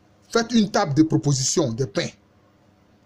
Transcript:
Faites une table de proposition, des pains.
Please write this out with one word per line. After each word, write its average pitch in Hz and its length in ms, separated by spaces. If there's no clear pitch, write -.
Faites 226 240
une 220 180
table 196 220
de 156 120
proposition, 135 680
des 127 140
pains. 131 220